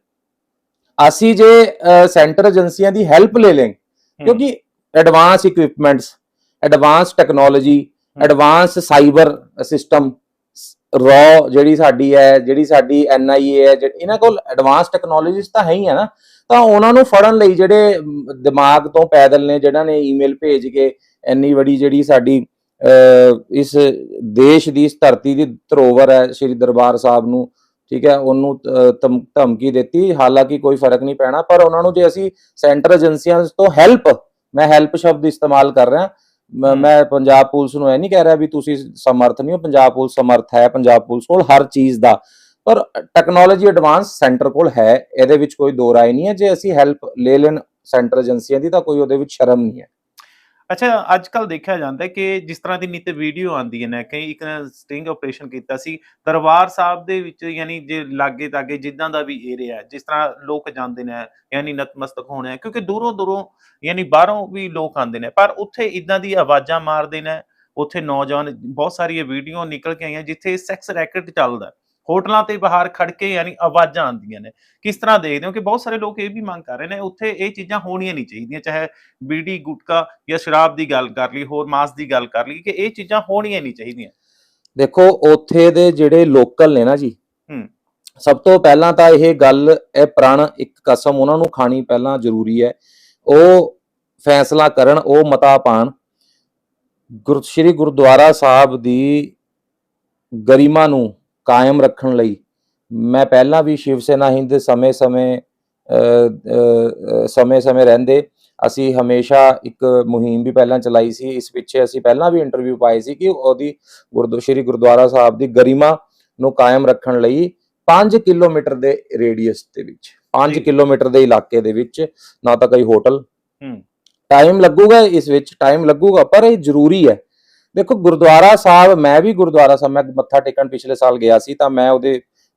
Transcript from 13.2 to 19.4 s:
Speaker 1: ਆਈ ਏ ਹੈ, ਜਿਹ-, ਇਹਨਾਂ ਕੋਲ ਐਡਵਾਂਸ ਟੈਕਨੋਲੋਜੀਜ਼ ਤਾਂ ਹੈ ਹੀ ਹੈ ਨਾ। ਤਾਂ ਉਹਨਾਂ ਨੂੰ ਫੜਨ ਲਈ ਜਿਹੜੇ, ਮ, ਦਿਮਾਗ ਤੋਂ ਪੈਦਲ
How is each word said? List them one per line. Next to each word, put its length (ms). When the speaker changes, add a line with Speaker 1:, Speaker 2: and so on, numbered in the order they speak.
Speaker 1:
ਆਈ 200
ਏ 180
ਹੈ, 80
ਜਿਹ-, 160
ਇਹਨਾਂ 160
ਕੋਲ 300
ਐਡਵਾਂਸ 460
ਟੈਕਨੋਲੋਜੀਜ਼ 600
ਤਾਂ 100
ਹੈ 80
ਹੀ 160
ਹੈ 60
ਨਾ। 140
ਤਾਂ 100
ਉਹਨਾਂ 340
ਨੂੰ 100
ਫੜਨ 340
ਲਈ 160
ਜਿਹੜੇ, 460
ਮ, 280
ਦਿਮਾਗ 460
ਤੋਂ 200
ਪੈਦਲ 380